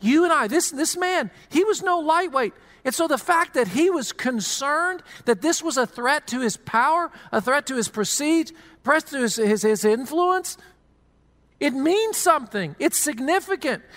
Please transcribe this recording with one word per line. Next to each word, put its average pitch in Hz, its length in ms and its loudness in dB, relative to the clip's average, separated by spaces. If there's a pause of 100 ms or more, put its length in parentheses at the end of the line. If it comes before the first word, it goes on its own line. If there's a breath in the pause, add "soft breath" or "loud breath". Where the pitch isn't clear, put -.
you 285 240 4
and 330 80 2
I, 262 140 2
this, 311 220 0
this 311 280 -4
man, 359 340 0 (160 loud breath)
he 320 160 2
was 427 180 0
no 359 180 0
lightweight. 302 520 0 (320 soft breath)
And 262 100 -2
so 330 140 0
the 294 100 2
fact 339 360 0
that 240 160 2
he 294 200 2
was 311 220 -2
concerned 285 920 -4 (200 loud breath)
that 226 180 0
this 320 220 0
was 285 140 -2
a 247 100 2
threat 269 400 -2
to 254 140 -4
his 226 160 -2
power, 302 540 0 (200 loud breath)
a 220 80 0
threat 262 280 0
to 262 80 -6
his 226 120 -2
prestige, 302 640 0 (320 loud breath)
threat 311 240 2
to 277 140 -6
his, 226 160 0
his, 214 240 2
his 214 240 2
influence, 320 720 0 (1040 loud breath)
it 285 120 0
means 370 440 0
something. 214 600 -2
It's - 200 0
significant. 294 880 -2 (140)